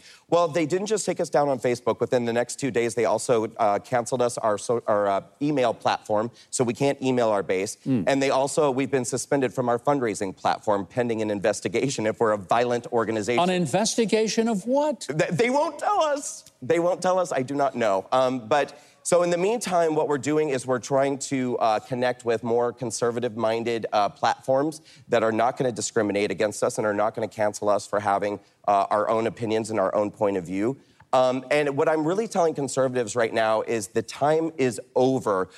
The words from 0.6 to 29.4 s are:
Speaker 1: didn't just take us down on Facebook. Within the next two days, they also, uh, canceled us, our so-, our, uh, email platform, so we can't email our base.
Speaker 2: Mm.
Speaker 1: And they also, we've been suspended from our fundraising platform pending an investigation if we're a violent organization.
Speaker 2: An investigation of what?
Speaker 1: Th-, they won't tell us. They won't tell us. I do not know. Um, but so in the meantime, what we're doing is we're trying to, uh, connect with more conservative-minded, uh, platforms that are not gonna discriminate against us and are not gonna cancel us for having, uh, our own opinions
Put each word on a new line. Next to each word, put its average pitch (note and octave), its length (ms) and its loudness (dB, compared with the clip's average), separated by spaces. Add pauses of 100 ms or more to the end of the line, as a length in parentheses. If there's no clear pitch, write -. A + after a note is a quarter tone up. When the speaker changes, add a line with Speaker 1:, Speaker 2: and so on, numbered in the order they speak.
Speaker 1:
didn't F#3 220 -2
just G#3 180 -2
take F3+ 140 -2
us E3+ 100 -2
down D3 200 2
on C3 100 0
Facebook. A#2+ 400 -2
Within A#2+ 260 0
the A#2 80 -2
next A#2+ 260 -2
two C3 120 -2
days, A#2 240 0
they A#2 100 2
also, A2 400 2 (120)
uh, G2+ 200 2
canceled B2 460 -2
us, A#2+ 160 -2
our G#2+ 180 0
so-, A#2 300 -2
our, G#2 200 2
uh, G2 140 0 (180)
email C#3 320 0
platform, A2 600 -2 (180)
so - 140 -2
we A#2 100 0
can't C#3 260 0
email B2 300 2
our G2+ 140 2
base. F#2+ 420 -4
Speaker 2:
Mm. A#2+ 220 0
Speaker 1:
And C#3 160 2
they C3+ 80 2
also, C#3 400 2
we've C3 180 -2
been B2+ 160 0
suspended C3 480 -2
from B2 160 -2
our A#2+ 80 2
fundraising A2+ 580 -2
platform G2 520 -2
pending A#2 340 -2
an G#2+ 80 -2
investigation G#2+ 800 -2
if G#2+ 120 -2
we're A2+ 120 4
a G#2+ 80 0
violent A#2+ 520 0
organization. A2+ 520 0
Speaker 2:
An F3+ 80 2
investigation G#3+ 960 0
of G#3+ 180 -2
what? C#4 360 0
Speaker 1:
Th-, D#3+ 280 -2
they A#3 220 0
won't D4+ 260 0
tell G#4 240 0
us. D4 440 -4 (180)
They E3 160 2
won't F3 240 0
tell F#3 160 2
us. F3+ 120 -2
I C3+ 120 -2
do C3+ 100 -6
not C#3 220 0
know. G#2 360 0
Um, B2+ 360 0
but C#3+ 320 0 (240)
so F3 200 4
in F3 80 2
the F3 60 2
meantime, F3+ 580 0
what D3+ 120 2
we're C#3+ 120 0
doing D3+ 300 0
is B2+ 180 -4
we're B2+ 100 0
trying C#3 400 0
to, B2+ 400 -4
uh, A2 220 2
connect B2 440 -4
with A#2 200 0
more A#2+ 280 0
conservative-minded, A#2 1200 -2
uh, G2+ 180 2
platforms C3+ 720 0 (280)
that A#2 140 2
are A2+ 80 4
not A2+ 260 0
gonna B2+ 140 0
discriminate G#2 580 0
against G#2 320 -2
us A#2 160 0
and A2 80 -2
are G#2 80 2
not G#2 220 0
gonna A2 120 -4
cancel G#2+ 400 -2
us G2+ 200 0
for G2+ 120 -2
having, G2+ 400 0 (280)
uh, G2+ 240 4
our G#2 180 2
own A2+ 160 0
opinions A2 460 -2